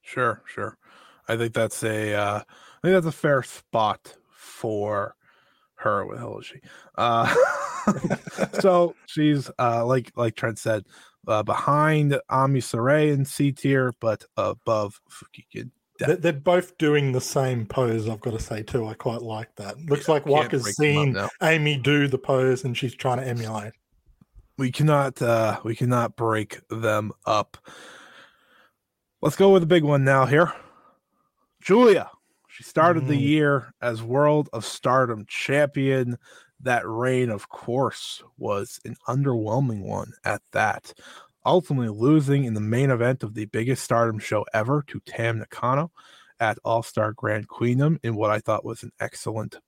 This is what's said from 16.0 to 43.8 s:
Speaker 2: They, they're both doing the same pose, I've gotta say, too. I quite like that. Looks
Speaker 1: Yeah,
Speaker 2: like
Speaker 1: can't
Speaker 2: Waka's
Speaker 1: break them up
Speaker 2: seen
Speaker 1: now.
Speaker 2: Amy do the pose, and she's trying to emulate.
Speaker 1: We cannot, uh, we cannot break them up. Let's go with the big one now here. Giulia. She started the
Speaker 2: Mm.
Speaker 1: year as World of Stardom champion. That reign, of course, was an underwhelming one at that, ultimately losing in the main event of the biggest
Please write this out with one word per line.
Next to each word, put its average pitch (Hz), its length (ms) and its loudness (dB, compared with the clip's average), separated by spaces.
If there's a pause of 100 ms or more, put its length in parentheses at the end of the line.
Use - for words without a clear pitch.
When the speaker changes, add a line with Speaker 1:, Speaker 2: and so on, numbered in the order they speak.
Speaker 2:
They, 170 60 4
they're 170 180 -2
both 175 440 0
doing 147 360 2
the 127 80 0
same 127 440 -2
pose, 113 440 -2
I've 110 100 -8
gotta 110 200 -6
say, 107 240 -8
too. 113 220 -4
I 107 100 -10
quite 120 260 -6
like 113 340 -12
that. 104 220 -12 (100)
Looks 143 200 -2
Speaker 1:
Yeah, 156 80 4
Speaker 2:
like 143 100 -2
Speaker 1:
can't 143 80 2
Speaker 2:
Waka's 147 300 2
Speaker 1:
break 104 120 -4
them 147 220 4
up 147 100 4
Speaker 2:
seen 131 60 2
Speaker 1:
now. 98 160 -2 (120)
Speaker 2:
Amy 151 360 2
do 143 320 2
the 127 80 -2
pose, 131 480 0
and 123 120 -4
she's 120 180 -4
trying 123 240 -2
to 135 60 -8
emulate. 110 480 -6 (840)
Speaker 1:
We 127 140 -2
cannot, 143 500 2
uh, 113 420 0
we 113 120 -4
cannot 123 400 0
break 110 540 -2
them 107 420 -2 (140)
up. 107 320 -2 (1600)
Let's 147 140 0
go 196 160 6
with 190 100 8
the 165 60 0
big 170 160 6
one 143 200 4
now 135 220 4
here. 151 260 4 (1120)
Giulia. 202 480 6 (380)
She - 160 -20
started 160 440 2
the 147 80 2
Speaker 2:
Mm. 143 60 2
Speaker 1:
year 143 600 2
as 117 220 -4
World 147 500 2
of 113 120 -6
Stardom 120 640 0
champion. 135 880 0 (420)
That 123 280 -2
reign, 123 420 0
of 101 200 -8
course, - 720 -6 (160)
was 104 480 -6
an 120 100 -12 (120)
underwhelming 120 760 -2
one 98 320 -8 (100)
at 104 180 -4 (100)
that, - 420 -2 (520)
ultimately 131 440 0
losing 139 560 2
in 113 80 -4
the 107 80 -2
main 120 300 2
event 123 320 0
of 107 100 -10
the 110 120 -6
biggest 117 380 -4